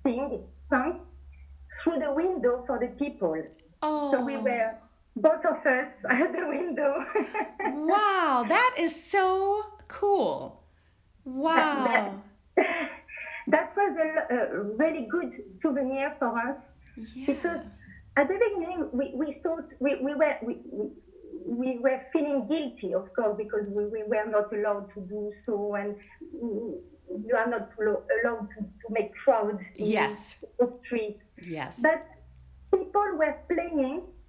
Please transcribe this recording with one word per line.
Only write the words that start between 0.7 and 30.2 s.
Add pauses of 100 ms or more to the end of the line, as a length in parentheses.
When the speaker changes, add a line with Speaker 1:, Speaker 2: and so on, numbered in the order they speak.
Speaker 1:
through
the
window
for
the (140)
people. (460)
So (120)
we
Speaker 2:
Oh.
Speaker 1:
were, (580)
both (100)
of (200)
us, (120)
<laughs>
at
the (120)
window. (140)
<laughs>
Speaker 2:
Wow,
that (140)
is (220)
so (600)
cool. (640)
Speaker 1:
That,
Speaker 2:
Wow. (720)
Speaker 1:
that, (180)
<laughs>
that (120)
was (140)
a, (240)
a (200)
really (100)
good (300)
souvenir
for (160)
us (580)
Speaker 2:
Yeah.
Speaker 1:
because (580)
at
the
beginning, (200)
we, (160)
we (120)
thought (120)
we, (160)
we
were, (120)
we, (260)
we, (600)
we (160)
were (140)
feeling
guilty,
of (100)
course,
because (100)
we, (120)
we
were (120)
not
allowed
to
do (240)
so,
and (460)
we, (760)
you
are
not (100)
lo-, (200)
allowed
to, (220)
to (100)
make (120)
crowds (140)
in
Speaker 2:
Yes. (240)